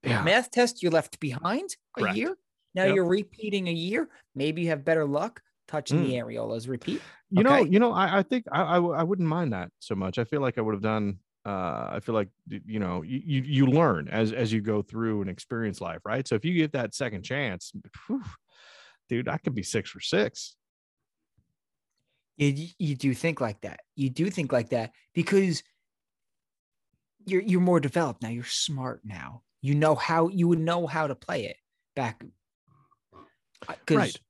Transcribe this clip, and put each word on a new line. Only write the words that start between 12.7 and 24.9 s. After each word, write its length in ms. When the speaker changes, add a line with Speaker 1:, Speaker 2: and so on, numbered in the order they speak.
Speaker 1:
know, 220
you, 220
you, 180
you 240
learn 420
as, 240
as 200
you 80
go 220
through 400
and 80
experience 500
life, 240
right? 220
So 80
if 100
you 100
get 180
that 220
second 300
chance, 480
whew, 160
dude, 200
I 100
could 160
be 100
six 260
for 100
six. 560
Speaker 2:
You, 200
you 180
do 180
think 260
like 200
that. 200
You 120
do 220
think 200
like 200
that 220